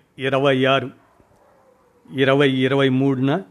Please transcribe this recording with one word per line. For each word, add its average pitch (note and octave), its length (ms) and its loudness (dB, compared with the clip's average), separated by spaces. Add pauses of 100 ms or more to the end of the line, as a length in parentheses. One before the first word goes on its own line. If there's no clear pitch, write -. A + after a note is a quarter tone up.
(200)
ఇరవై C3+ 460 0
ఆరు, C3 240 -2 (1200)
ఇరవై C3+ 360 2
ఇరవై C3 400 0
మూడున C3+ 600 0